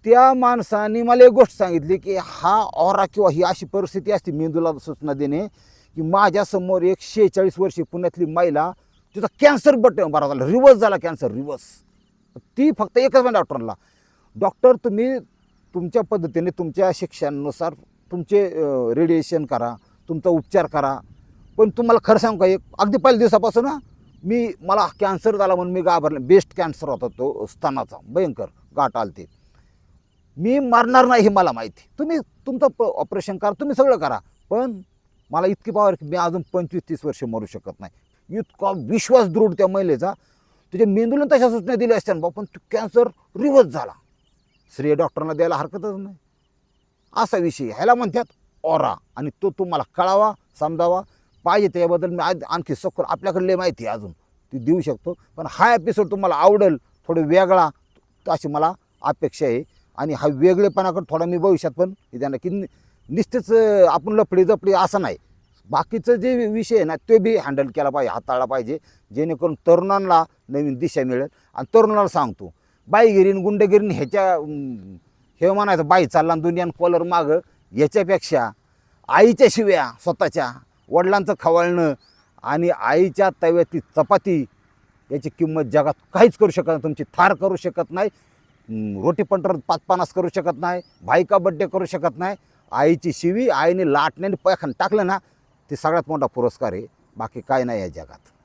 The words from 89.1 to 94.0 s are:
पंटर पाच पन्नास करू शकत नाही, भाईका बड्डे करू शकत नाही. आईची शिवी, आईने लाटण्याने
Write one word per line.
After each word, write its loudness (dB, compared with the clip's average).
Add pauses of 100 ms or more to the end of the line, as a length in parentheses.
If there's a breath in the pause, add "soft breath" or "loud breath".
पंटर -2 (160)
पाच -2
पन्नास -2
करू -2
शकत -4
नाही, -6 (200)
भाईका 2
बड्डे -2
करू -4
शकत -4
नाही. -6 (360)
आईची 0
शिवी, -2
आईने 0
लाटण्याने -2 (100)